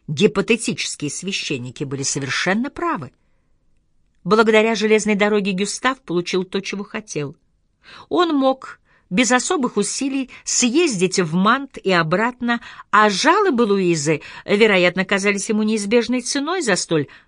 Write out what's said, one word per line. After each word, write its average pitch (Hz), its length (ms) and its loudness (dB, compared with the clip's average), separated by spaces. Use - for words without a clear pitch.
гипотетические 190 1000 0
священники 135 720 -8
были 139 200 -8
совершенно 180 640 -2
правы. 302 420 -6
Благодаря 220 520 4
железной 214 400 2
дороге 208 360 0
Гюстав 202 500 -4
получил 175 420 -4
то, 185 160 -6
чего 196 240 -8
хотел. 156 520 -10
Он 330 280 0
мог 262 440 -2
без 208 220 2
особых 254 460 0
усилий 269 520 -4
съездить 233 760 0
в 160 140 -2
Мант 226 440 0
и 190 140 -2
обратно, 214 680 0
а 214 180 6
жалобы 277 540 2
Луизы, 170 580 2
вероятно, 185 600 2
казались 196 440 -2
ему 214 140 0
неизбежной 220 580 0
ценой 302 400 -4
за 220 140 0
столь 160 320 -2